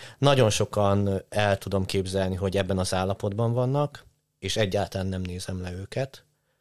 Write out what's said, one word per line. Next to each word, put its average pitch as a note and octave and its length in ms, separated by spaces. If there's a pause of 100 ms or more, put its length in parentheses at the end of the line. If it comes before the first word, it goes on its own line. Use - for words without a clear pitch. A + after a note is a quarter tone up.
(180)
Nagyon C3 320
sokan G2+ 800
el G#2 300
tudom F#2+ 260
képzelni, F#2 500
hogy F#2+ 220
ebben F#2+ 220
az F#2 160
állapotban G2+ 580
vannak, C3 520 (340)
és F#2+ 180
egyáltalán G2 500
nem F#2+ 140
nézem F#2 420
le F2+ 100
őket, A2+ 520 (360)